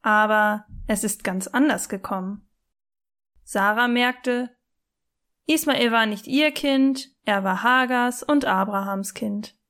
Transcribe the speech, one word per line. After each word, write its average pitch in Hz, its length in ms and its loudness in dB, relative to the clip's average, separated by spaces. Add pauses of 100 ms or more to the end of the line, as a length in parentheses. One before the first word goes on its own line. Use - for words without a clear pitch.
Aber 214 640 2 (220)
es 208 180 -2
ist - 180 -4
ganz 185 240 -4
anders 254 420 0
gekommen. 190 600 -8 (960)
Sarah 214 440 0
merkte, 247 640 0 (960)
Ismael 294 460 2
war 226 140 2
nicht 208 200 -6
ihr 294 240 2
Kind, 269 600 0 (140)
er 202 200 0
war 190 180 -2
Hagars 247 600 0
und 294 220 2
Abrahams 196 720 -2
Kind. 208 420 -8 (140)